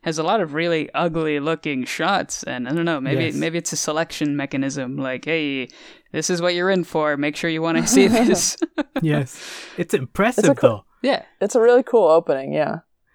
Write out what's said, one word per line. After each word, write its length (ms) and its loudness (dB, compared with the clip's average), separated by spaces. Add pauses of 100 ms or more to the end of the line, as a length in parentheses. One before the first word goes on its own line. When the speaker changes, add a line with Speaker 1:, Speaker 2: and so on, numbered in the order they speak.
Speaker 1:
has 160 -4
a 60 -2
lot 160 2
of 140 -4
really 380 -2
ugly 460 -2
looking 460 -4
shots, 580 -4
and 260 -8
I 40 -4
don't 120 0
know, 160 -2
maybe, 260 -2
Speaker 2:
Yes. 100 -4
Speaker 1:
maybe 220 -4
it's 140 -6
a 40 -6
selection 600 -4
mechanism. 600 -4
Like, 300 -6
"Hey, 420 -4 (420)
this 200 -4
is 120 -2
what 140 0
you're 140 0
in 120 2
for. 340 -2
Make 200 -4
sure 120 -4
you 140 -2
wanna 240 0
see 220 6
Speaker 3:
<laughs> 100 4
Speaker 1:
this." 440 2
<laughs> 400 -6
Speaker 2:
Yes, 360 -2 (380)
it's 180 -4
impressive 520 0
Speaker 3:
It's 40 8
a 60 6
cool 140 6
Speaker 2:
though. 140 -6 (180)
Speaker 1:
Yeah. 200 0 (180)
Speaker 3:
It's 140 -2
a 60 6
really 240 6
cool 240 4
opening, 460 2
yeah. 240 0 (360)